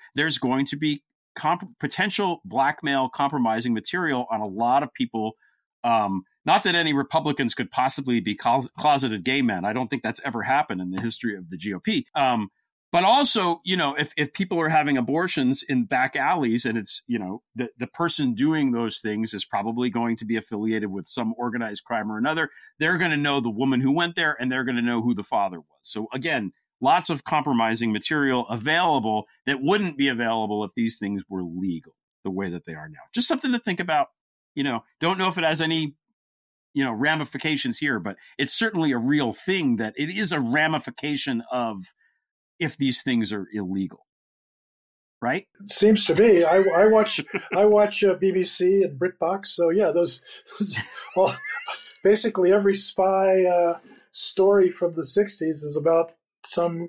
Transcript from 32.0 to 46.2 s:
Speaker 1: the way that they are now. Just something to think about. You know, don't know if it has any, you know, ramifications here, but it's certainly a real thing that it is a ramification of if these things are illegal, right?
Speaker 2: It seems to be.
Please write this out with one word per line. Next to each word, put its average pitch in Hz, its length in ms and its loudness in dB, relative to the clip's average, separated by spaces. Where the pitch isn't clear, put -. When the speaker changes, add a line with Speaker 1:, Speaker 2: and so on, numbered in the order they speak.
Speaker 1:
the 98 60 -6
way 95 180 -4
that 87 160 -8
they 82 100 -12
are 78 140 -14
now. - 100 -20
Just 247 140 -2
something 269 240 -2
to 240 80 -2
think 180 200 -4
about. 156 280 0
You 139 80 -2
know, 120 180 -4
don't 180 180 0
know 190 120 0
if 175 100 -2
it 165 60 0
has 156 160 2
any, 160 340 -2
you 139 100 0
know, 127 60 0
ramifications 139 880 -2
here, 131 220 -2
but 95 160 -8
it's - 160 0
certainly 180 380 0
a 120 80 0
real 127 340 2
thing 165 440 0
that 107 200 -4
it 151 140 -2
is 196 220 -2
a 151 80 0
ramification 139 1120 -2
of 110 420 -6
if 156 180 -4
these 131 260 0
things 117 300 0
are 98 220 -6
illegal, 95 520 -4
right? 139 240 -2
Speaker 2:
It 202 100 -14
seems 208 360 4
to 160 80 2
be. 185 300 8